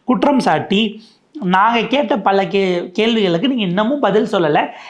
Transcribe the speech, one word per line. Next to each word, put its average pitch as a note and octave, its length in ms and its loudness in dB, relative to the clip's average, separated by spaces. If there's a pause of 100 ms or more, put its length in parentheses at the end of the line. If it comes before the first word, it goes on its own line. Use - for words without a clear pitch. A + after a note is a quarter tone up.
குற்றம் C4 360 2
சாட்டி, G3 640 0 (380)
நாங்க G#3 400 2
கேட்ட C4 360 -2
பல G3 280 0
கே-, F3+ 460 -2
கேள்விகளுக்கு G#3 560 0
நீங்க B3+ 160 -2
இன்னமும் G#3+ 360 0
பதில் A3 320 2
சொல்லல, F3+ 360 0 (220)